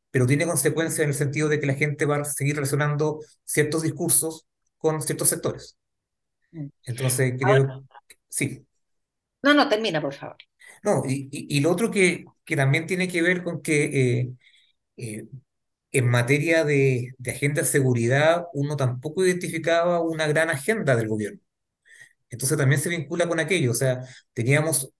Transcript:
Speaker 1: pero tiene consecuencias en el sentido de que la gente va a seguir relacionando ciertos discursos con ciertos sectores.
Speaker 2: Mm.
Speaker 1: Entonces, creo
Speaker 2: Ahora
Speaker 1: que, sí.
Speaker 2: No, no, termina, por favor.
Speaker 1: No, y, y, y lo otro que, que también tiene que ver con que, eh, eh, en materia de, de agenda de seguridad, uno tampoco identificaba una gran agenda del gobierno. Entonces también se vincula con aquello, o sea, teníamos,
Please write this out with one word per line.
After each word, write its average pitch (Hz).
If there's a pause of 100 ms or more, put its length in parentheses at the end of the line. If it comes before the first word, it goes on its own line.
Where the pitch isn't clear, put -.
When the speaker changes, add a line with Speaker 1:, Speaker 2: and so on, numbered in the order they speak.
Speaker 1:
pero 123
tiene 147
consecuencias 160
en 147
el 135
sentido 151
de 147
que 143
la 135
gente 147
va 147
a 143
seguir 143
relacionando 147 (240)
ciertos 156
discursos 160 (320)
con 156
ciertos -
sectores. - (760)
Speaker 2:
Mm. 156 (200)
Speaker 1:
Entonces, 127
creo 139
Speaker 2:
Ahora 135 (280)
Speaker 1:
que, - (120)
sí. - (760)
Speaker 2:
No, 285
no, 277
termina, 214
por 139
favor. - (460)
Speaker 1:
No, -
y, 135
y, -
y -
lo 151
otro 180
que, 180 (180)
que 160
también 139
tiene 185
que 175
ver 175
con 170
que, 147 (360)
eh, 127 (680)
eh, 107 (680)
en 123
materia 147
de, 135
de 120
agenda 147
de 143
seguridad, 139
uno 143
tampoco 143
identificaba 175
una 160
gran 156
agenda 160
del 113
gobierno. 107 (920)
Entonces 135
también 143
se 185
vincula 170
con 165
aquello, 156
o 113
sea, 127 (320)
teníamos, 139